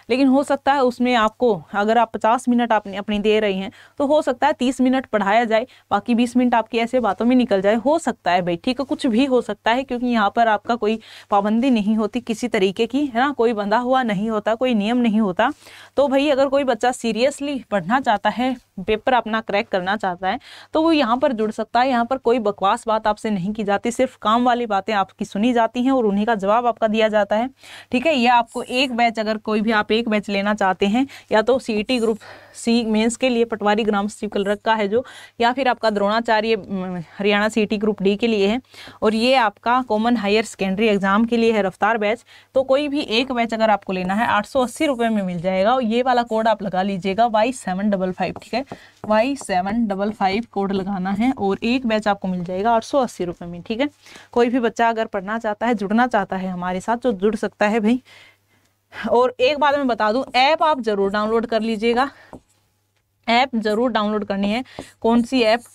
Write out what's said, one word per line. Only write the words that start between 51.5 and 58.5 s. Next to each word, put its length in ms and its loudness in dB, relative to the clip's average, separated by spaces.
एक 220 0
बैच 200 0
आपको 200 -2
मिल 160 -4
जाएगा 280 -2
आठ 120 2
सौ 160 0
अस्सी 260 -4
रुपये 220 -10
में, 140 -12
ठीक 180 -8
है। 100 0
कोई 180 2
भी 120 0
बच्चा 280 0
अगर 180 -2
पढ़ना 320 -6
चाहता 280 -4
है, 80 2
जुड़ना 320 0
चाहता 300 -2
है 120 -6
हमारे 320 -6
साथ, 160 -2
तो 160 -2
जुड़ 240 0
सकता 300 -2
है 140 0
भाई। 200 2